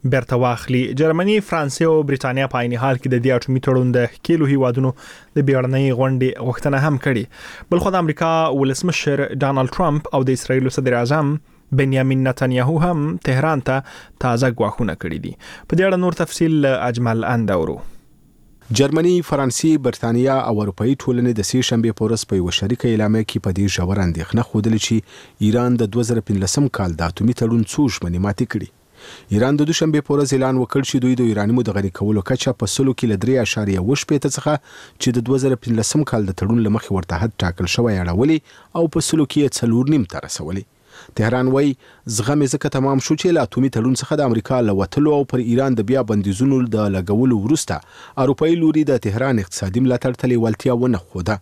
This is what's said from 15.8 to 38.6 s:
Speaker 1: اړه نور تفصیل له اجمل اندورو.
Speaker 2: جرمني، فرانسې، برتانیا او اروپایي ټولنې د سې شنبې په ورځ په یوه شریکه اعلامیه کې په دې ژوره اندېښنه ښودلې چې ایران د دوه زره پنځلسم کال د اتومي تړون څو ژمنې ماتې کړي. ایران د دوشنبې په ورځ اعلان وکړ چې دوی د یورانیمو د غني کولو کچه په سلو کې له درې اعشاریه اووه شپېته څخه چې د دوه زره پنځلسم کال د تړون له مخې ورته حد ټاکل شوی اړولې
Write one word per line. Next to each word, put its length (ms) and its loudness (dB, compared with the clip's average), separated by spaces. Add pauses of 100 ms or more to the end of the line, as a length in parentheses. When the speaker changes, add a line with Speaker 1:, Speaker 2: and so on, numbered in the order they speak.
Speaker 1:
اړه 180 2
نور 200 -2
تفصیل 420 0
له 240 0
اجمل 360 0 (100)
اندورو. 440 0 (880)
Speaker 2:
جرمني، 500 2
فرانسې، 560 0
برتانیا 580 0 (140)
او 120 0
اروپایي 340 -2
ټولنې 420 0
د 100 -2
سې 200 0
شنبې 300 0
په 100 0
ورځ 220 -2
په 80 0
یوه 200 0
شریکه 340 0
اعلامیه 340 2
کې 200 -6
په 120 0
دې 180 0
ژوره 300 0
اندېښنه 420 -2
ښودلې 380 0
چې 640 -4
ایران 340 2
د 140 0
دوه 140 0
زره 200 0
پنځلسم 480 0
کال 240 -2
د 100 -2
اتومي 300 0
تړون 320 2
څو 220 2
ژمنې 320 -4
ماتې 260 -2
کړي. 160 -6 (680)
ایران 260 2
د 100 2
دوشنبې 360 0
په 100 0
ورځ 220 2
اعلان 240 0
وکړ 260 0
چې 160 0
دوی 140 2
د 120 4
یورانیمو 380 2
د 100 -2
غني 220 -2
کولو 300 0
کچه 320 -2
په 140 -2
سلو 200 2
کې 160 0
له 100 -2
درې 220 2
اعشاریه 400 -2
اووه 180 0
شپېته 320 -2
څخه 180 -2 (480)
چې 160 0
د 120 -2
دوه 160 2
زره 180 0
پنځلسم 480 0
کال 180 0
د 120 -6
تړون 260 2
له 80 2
مخې 240 -2
ورته 240 -4
حد 220 -4
ټاکل 300 -2
شوی 220 0
اړولې 400 2 (340)